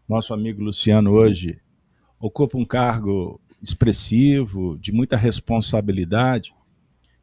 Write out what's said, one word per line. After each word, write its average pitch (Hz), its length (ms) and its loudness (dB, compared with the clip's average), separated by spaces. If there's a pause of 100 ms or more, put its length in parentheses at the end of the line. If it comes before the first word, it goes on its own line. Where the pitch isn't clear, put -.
nosso 110 240 -4
amigo 107 300 -6
Luciano 104 500 2
hoje 95 480 2 (600)
ocupa 131 360 -4
um 123 80 -2
cargo 107 760 -2 (200)
expressivo, 107 1200 0
de - 140 -8
muita 123 240 0
responsabilidade, 110 1400 -2 (680)